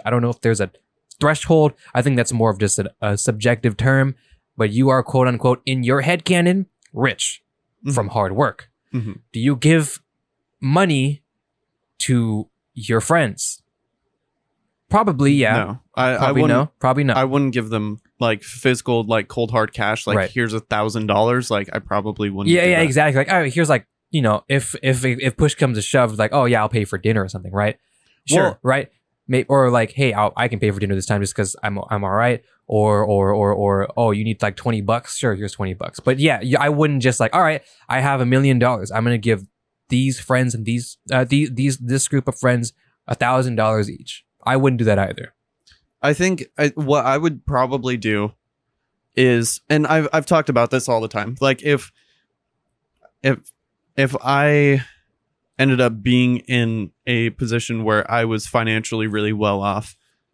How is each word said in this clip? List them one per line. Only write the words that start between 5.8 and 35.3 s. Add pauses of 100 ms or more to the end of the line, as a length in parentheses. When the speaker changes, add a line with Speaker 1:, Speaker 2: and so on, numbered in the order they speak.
Speaker 1:
your
headcanon, (280)
rich (400)
Speaker 2:
Mm-hmm.
Speaker 1:
from
hard
work. (240)
Speaker 2:
Mm-hmm. (200)
Speaker 1:
Do
you
give (580)
money (760)
to (240)
your
friends? (1300)
Probably,
yeah.
Speaker 2:
No, (160)
I,
I
Speaker 1:
Probably
Speaker 2:
wouldn't.
Speaker 1:
no.
Probably
no.
Speaker 2:
I
wouldn't
give
them, (180)
like,
physical,
like,
cold
hard
cash.
Like,
Speaker 1:
Right.
Speaker 2:
"Here's
a
thousand
dollars."
Like,
I
probably
wouldn't
Speaker 1:
Yeah,
Speaker 2:
do
Speaker 1:
yeah,
Speaker 2:
that.
Speaker 1:
exactly.
Like,
"Oh,
here's,
like, (220)
you
know,
if,
if,
if
push
comes
to
shove,
like,
oh
yeah,
I'll
pay
for
dinner
or
something,"
right? (480)
Sure,
Speaker 2:
Well
Speaker 1:
right? (380)
May-,
or
like,
"Hey,
I'll,
I
can
pay
for
dinner
this
time
just
'cause
I'm, (100)
I'm
all
right." (240)
Or,
or,
or,
or,
"Oh,
you
need,
like,
twenty
bucks?
Sure,